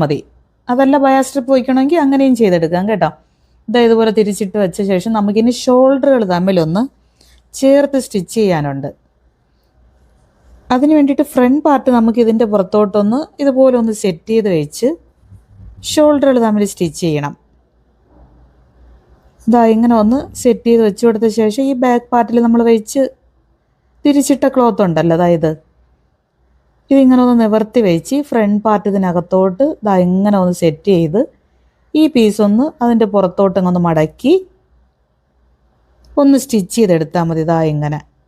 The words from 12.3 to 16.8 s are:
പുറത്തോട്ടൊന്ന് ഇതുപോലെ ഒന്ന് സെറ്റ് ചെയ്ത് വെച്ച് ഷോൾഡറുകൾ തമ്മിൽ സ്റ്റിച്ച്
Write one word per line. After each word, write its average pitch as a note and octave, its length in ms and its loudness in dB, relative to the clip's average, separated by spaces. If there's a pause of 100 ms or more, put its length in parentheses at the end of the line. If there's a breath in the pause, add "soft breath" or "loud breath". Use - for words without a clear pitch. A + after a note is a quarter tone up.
പുറത്തോട്ടൊന്ന് G#3 680 0 (220)
ഇതുപോലെ C4 400 2
ഒന്ന് A3+ 100 -2 (100)
സെറ്റ് F#3 300 -6
ചെയ്ത് G#3+ 240 0
വെച്ച് D3+ 320 -4 (1040)
ഷോൾഡറുകൾ C#4+ 540 2
തമ്മിൽ G#3 260 0
സ്റ്റിച്ച് D#3+ 320 -6